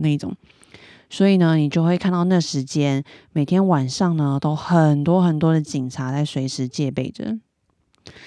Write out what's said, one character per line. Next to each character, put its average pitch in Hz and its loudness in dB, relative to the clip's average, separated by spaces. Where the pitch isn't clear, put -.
那 151 2
种。 - -6
所 - 2
以 196 4
呢， 165 4
你 151 2
就 165 0
会 175 2
看 185 -2
到 175 0
那 180 2
时 147 -2
间， 139 -2
每 151 0
天 185 2
晚 143 2
上 170 -2
呢， 143 0
都 151 -2
很 151 2
多 170 2
很 165 2
多 160 2
的 160 2
警 135 -6
察 131 -8
在 143 -2
随 135 -4
时 131 -6
戒 131 -4
备 135 -6
着。 - -8